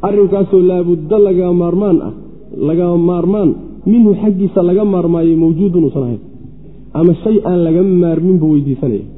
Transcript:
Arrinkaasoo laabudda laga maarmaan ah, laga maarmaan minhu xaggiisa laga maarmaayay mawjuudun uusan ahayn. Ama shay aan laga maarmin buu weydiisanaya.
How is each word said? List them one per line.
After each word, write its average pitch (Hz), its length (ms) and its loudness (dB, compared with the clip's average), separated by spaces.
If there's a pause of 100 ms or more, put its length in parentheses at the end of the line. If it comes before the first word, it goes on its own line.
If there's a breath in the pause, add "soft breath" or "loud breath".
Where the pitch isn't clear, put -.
Arrinkaasoo 196 600 0
laabudda 175 560 0
laga 185 340 2
maarmaan 175 500 0
ah, - 120 -10 (420)
laga 165 300 -2 (100)
maarmaan 175 540 0 (360)
minhu 214 280 4
xaggiisa 196 480 0
laga 180 220 2
maarmaayay 170 520 0
mawjuudun 165 480 2
uusan - 180 -2
ahayn. 120 200 -6 (720)
Ama 170 200 4
shay 220 300 0
aan 180 200 0
laga 165 180 2
maarmin 175 560 2
buu 156 160 2
weydiisanaya. 135 500 -2 (120)